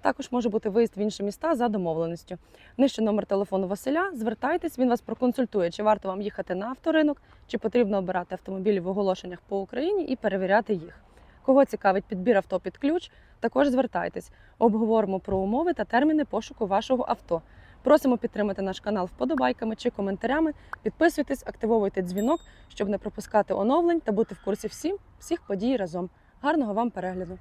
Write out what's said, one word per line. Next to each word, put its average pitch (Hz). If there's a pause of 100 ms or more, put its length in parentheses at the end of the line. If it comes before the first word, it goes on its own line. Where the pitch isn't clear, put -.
Також 277
може 240
бути 214
виїзд 214
в -
інші 208
міста 302
за 240
домовленістю. 170 (400)
Нижче 254
номер 208
телефону 196
Василя. 302
Звертайтесь, 254
він 254
вас 233
проконсультує, 226
чи -
варто 214
вам 190
їхати 196
на 196
авторинок, 302 (260)
чи 233
потрібно 214
обирати 185
автомобілі 190
в 175
оголошеннях 185
по 196
Україні 320
і 254
перевіряти 196
їх. 170 (440)
Кого 269
цікавить 202
підбір 196
авто 190
під -
ключ, 320 (280)
також 262
звертайтесь. 233 (260)
Обговоримо 214
про 190
умови 247
та 214
терміни 302
пошуку 196
вашого 226
авто. - (420)
Просимо 262
підтримати 208
наш 190
канал 202
вподобайками 254
чи -
коментарями. 233 (280)
Підписуйтесь, 285
активовуйте 208
дзвінок, 208 (280)
щоб 202
не 202
пропускати 202
оновлень 330
та 226
бути 202
в -
курсі 202
всім, 359 (220)
всіх -
подій 220
разом. 180 (320)
Гарного 277
вам 226
перегляду! 185